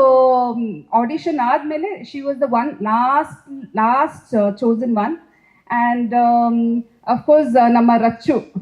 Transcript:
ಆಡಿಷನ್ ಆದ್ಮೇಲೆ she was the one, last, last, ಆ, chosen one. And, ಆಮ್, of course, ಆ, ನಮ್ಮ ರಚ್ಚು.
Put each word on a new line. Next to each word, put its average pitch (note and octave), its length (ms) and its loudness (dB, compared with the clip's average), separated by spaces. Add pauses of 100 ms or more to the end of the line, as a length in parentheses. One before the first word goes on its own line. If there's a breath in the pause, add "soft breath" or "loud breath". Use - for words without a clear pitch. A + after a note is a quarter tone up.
(960)
ಆಡಿಷನ್ D4 440 -2
ಆದ್ಮೇಲೆ D4+ 640 -4
she C#4 260 -12
was C#4 140 -4
the B3+ 140 -2
one, B3 160 -2
last, C4 920 -4
last, A#3 760 -2
ಆ, G3+ 100 2
chosen A#3 420 -2
one. A3 240 -2 (800 soft breath)
And, A#3+ 200 -4
ಆಮ್, A#3 680 2
of - 480 -4
course, C#4 280 4
ಆ, A#3 100 6
ನಮ್ಮ A#3 300 4
ರಚ್ಚು. A#3 640 -2